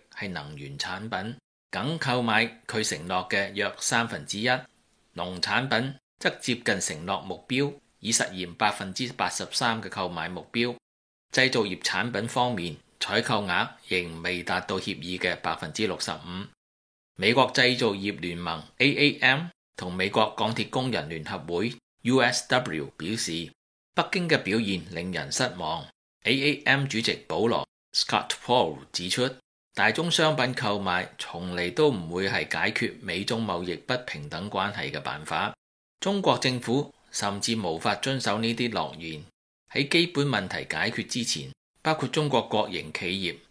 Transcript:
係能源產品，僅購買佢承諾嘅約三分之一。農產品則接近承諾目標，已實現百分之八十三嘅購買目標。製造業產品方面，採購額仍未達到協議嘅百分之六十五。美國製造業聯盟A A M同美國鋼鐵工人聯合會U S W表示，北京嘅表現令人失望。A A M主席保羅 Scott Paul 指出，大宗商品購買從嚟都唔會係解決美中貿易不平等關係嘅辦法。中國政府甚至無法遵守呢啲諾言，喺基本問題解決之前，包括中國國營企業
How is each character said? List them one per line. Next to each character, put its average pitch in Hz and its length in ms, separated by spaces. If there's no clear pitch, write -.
係 101 180
能 73 260
源 69 200
產 92 300
品， 110 300
僅 131 260
購 127 240
買 117 460
佢 110 180
承 78 220
諾 92 220
嘅 98 240
約 98 260
三 117 260
分 95 200
之 - 140
一。 117 100
農 90 240
產 120 300
品 135 260
則 - 120
接 123 140
近 107 260
承 82 240
諾 95 160
目 92 260
標， 139 240
已 110 120
實 - 240
現 87 200
百 104 160
分 98 200
之 120 220
八 92 160
十 90 220
三 113 300
嘅 101 60
購 92 220
買 82 180
目 87 240
標。 120 240
製 131 180
造 127 120
業 95 200
產 107 300
品 107 160
方 123 280
面， 85 200
採 104 220
購 110 240
額 95 240
仍 85 360
未 87 180
達 90 200
到 95 180
協 95 160
議 90 240
嘅 90 180
百 85 180
分 80 160
之 110 140
六 90 140
十 - 120
五。 90 360
美 101 200
國 127 180
製 127 240
造 120 140
業 101 280
聯 85 200
盟 82 240
A 131 160
A 143 240
M 135 260
同 90 180
美 92 160
國 107 260
鋼 113 200
鐵 113 160
工 131 180
人 85 180
聯 80 160
合 95 140
會 87 380
U 127 160
S 127 320
W 80 380
表 87 180
示， 82 360
北 170 180
京 175 160
嘅 151 120
表 98 180
現 98 320
令 87 240
人 71 180
失 131 160
望。 82 280
A 110 100
A 135 320
M 139 220
主 135 120
席 113 140
保 82 180
羅 90 180
Scott - 340
Paul 92 360
指 87 160
出， 123 220
大 107 160
宗 165 180
商 156 260
品 127 200
購 104 240
買 92 280
從 90 360
嚟 87 200
都 151 160
唔 87 180
會 92 180
係 87 300
解 95 140
決 107 300
美 92 220
中 113 220
貿 90 180
易 87 120
不 127 200
平 - 200
等 82 220
關 98 240
係 - 160
嘅 73 100
辦 65 240
法。 85 300
中 196 220
國 135 160
政 127 220
府 127 340
甚 101 300
至 113 140
無 87 220
法 101 180
遵 135 260
守 107 180
呢 113 160
啲 120 140
諾 80 280
言， 80 260
喺 139 160
基 165 200
本 143 200
問 104 200
題 87 100
解 82 220
決 110 160
之 123 160
前， 69 280
包 156 120
括 143 160
中 151 180
國 131 160
國 - 260
營 80 220
企 - 160
業 90 280